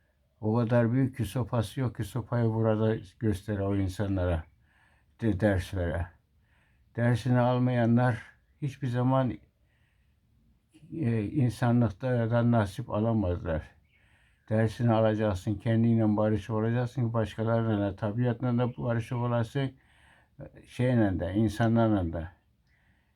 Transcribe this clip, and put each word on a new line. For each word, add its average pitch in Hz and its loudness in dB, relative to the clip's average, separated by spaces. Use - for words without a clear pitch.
o 107 0
kadar 117 2
büyük 127 0
ki 117 -2
sopası 113 -4
yok 120 -4
ki 113 -6
sopayı 117 -2
burada 110 2
göster 104 -2
o 98 -2
insanlara, 92 -2
de-, 104 0
ders 98 0
vere. 87 -4
Dersini 120 2
almayanlar 123 2
hiçbir 139 -6
zaman, 123 0
e, 117 -2
insanlıktan 120 0
nasip 117 -2
alamazlar. 92 -2
Dersini 113 0
alacaksın, 107 0
kendiyle 113 2
barış 107 0
olacaksın 117 -2
ki 113 -6
başkalarıyla 113 0
da, 98 -2
tabiatla 120 -2
da 123 -2
barış 117 -4
olasın, 120 -2
şeyle 113 2
de, 87 -4
insanlarla 110 2
da. 82 -8